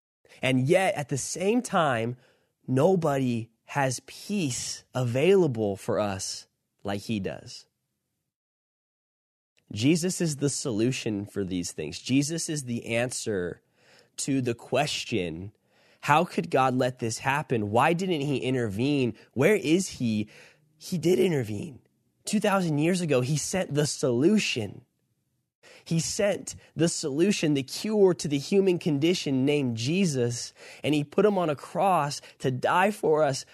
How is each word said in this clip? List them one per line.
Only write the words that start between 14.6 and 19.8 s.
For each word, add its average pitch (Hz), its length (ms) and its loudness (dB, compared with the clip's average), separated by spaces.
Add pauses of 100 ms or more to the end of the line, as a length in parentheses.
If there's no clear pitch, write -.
"How 156 240 2
could 175 260 -6
God 131 240 2
let 127 240 -2
this 113 200 -4
happen? 131 520 -2
Why 131 220 4
didn't 175 300 -2
he 143 160 -2
intervene? 123 760 0 (200)
Where 170 220 4
is 165 320 0